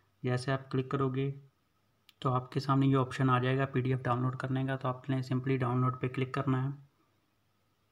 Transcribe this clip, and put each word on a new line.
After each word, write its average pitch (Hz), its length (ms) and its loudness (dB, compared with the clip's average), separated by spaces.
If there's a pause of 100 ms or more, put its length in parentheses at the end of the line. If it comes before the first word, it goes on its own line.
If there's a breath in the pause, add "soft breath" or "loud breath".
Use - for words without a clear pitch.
(220 soft breath)
जैसे 127 300 0
आप 135 180 -4
क्लिक 131 200 -2
करोगे 135 400 0 (920)
तो 135 80 2
आपके 127 300 -2
सामने 135 260 4
ये 135 100 6
ऑप्शन 131 340 2
आ 127 100 4
जाएगा 131 260 2
पीडीएफ़ 131 360 -2
डाउनलोड 127 340 0
करने 131 300 -4
का, 135 100 -2
तो 131 120 -4
आपने 131 360 -2
simply 127 360 0
डाउनलोड 127 400 0
पे 131 80 -2
क्लिक 127 260 -4
करना 131 280 0
है। 139 120 -2 (1160)